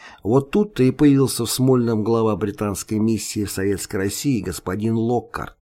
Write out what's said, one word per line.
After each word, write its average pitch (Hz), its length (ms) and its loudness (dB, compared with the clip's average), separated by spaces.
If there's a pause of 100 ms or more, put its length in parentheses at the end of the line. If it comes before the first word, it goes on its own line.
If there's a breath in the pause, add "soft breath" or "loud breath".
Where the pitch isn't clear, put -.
(260 loud breath)
Вот 123 260 2
тут-то 202 320 0
и 127 80 6
появился 135 540 2
в 107 60 -4
Смольном 123 520 2
глава 113 320 2
британской 104 640 -4
миссии 107 460 -2
в 95 80 -6
Советской 98 440 -4
России 104 440 -2
господин 101 560 -4
Локкарт. 113 640 -4